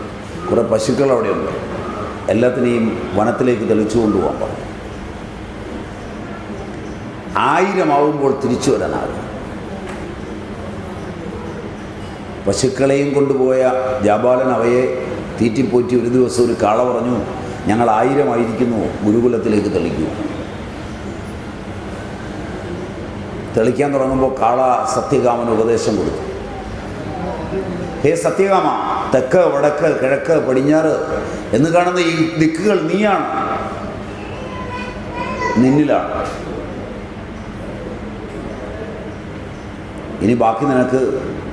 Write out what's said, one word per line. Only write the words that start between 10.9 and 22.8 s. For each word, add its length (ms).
പശുക്കളെയും 680
കൊണ്ടുപോയ 480
ജാബാലൻ 560
അവയെ 240
തീറ്റിപ്പോറ്റി 600
ഒരു 140
ദിവസം 280
ഒരു 180
കാള 160
പറഞ്ഞു, 260
"ഞങ്ങൾ 240
ആയിരമായിരിക്കുന്നു, 920
ഗുരുകുലത്തിലേക്ക് 680
തെളിക്കൂ." 320